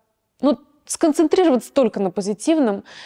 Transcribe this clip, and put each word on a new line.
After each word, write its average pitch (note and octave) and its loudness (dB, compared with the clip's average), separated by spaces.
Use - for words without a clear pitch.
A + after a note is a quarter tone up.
ну, C#4 2
сконцентрироваться D#4+ 0
только A#3 0
на F#3+ -2
позитивном. G#3 -2